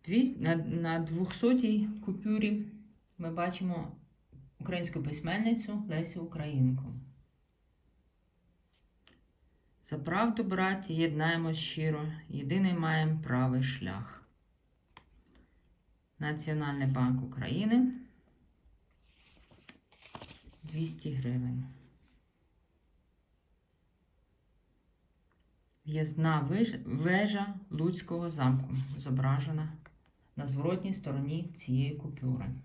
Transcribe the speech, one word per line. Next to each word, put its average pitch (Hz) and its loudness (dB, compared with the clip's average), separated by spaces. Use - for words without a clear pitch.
Дві-, 233 4
на, 165 4
на 165 0
двохсотій 208 2
купюрі 208 0
ми 165 -6
бачимо 175 -4
українську 175 -4
письменницю 208 -2
Лесю 165 -4
Українку. 139 0
«За 143 -6
правду, 220 2
браті, 185 0
єднаємось 160 2
щиро, 156 -2
єдиний 175 2
маєм 160 2
правий 127 2
шлях». - -6
Національний 147 -2
банк 127 2
України. 220 4
Двісті 156 -4
гривень. 123 -2
В'їзна 156 2
виж-, 190 0
вежа 196 2
Луцького 170 -2
замку 131 2
зображена 139 0
на 143 -6
зворотній 180 0
стороні 143 -4
цієї 135 0
купюри. 127 -4